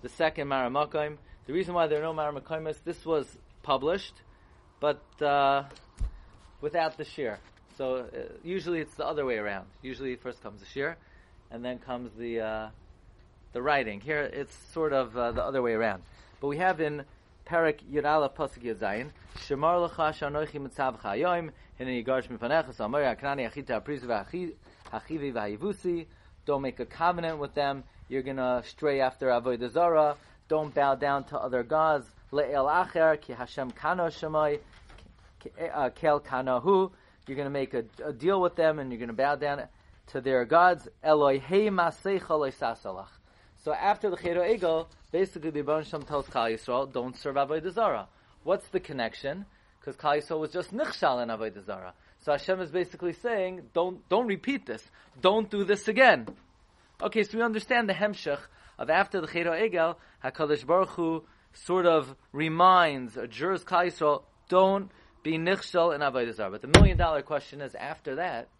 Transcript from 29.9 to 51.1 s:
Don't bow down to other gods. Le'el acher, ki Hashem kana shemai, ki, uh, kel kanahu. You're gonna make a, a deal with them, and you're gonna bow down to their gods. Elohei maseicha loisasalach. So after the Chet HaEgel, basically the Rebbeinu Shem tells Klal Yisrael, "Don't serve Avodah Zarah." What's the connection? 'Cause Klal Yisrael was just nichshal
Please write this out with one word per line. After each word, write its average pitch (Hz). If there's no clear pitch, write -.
Don't 151
bow 139
down 139
to -
other 123
gods. 156
Le'el 139
acher, 160
ki -
Hashem 123
kana 170
shemai, 151
ki, -
uh, 135
kel 147
kanahu. 131
You're 135
gonna 139
make 139
a, 117
a 147
deal 175
with 175
them, 160
and 135
you're 117
gonna 117
bow 139
down 143
to 139
their 127
gods. 170
Elohei 151
maseicha 185
loisasalach. 120
So 151
after 202
the 180
Chet 175
HaEgel, 180
basically 170
the 147
Rebbeinu 151
Shem 156
tells 139
Klal 113
Yisrael, 127
"Don't 127
serve 139
Avodah 151
Zarah." 170
What's 190
the 185
connection? 139
'Cause -
Klal 147
Yisrael 156
was 156
just 180
nichshal 170